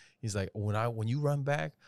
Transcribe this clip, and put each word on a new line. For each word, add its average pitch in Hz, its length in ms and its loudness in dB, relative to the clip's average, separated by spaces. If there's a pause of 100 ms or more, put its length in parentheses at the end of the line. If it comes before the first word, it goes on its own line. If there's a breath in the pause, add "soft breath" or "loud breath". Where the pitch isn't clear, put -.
(220 soft breath)
He's 104 140 -4
like, 98 180 0
"When 104 220 0
I, 113 140 2
when 110 180 -2
you 135 140 2
run 143 220 2
back, 151 280 -2 (160 soft breath)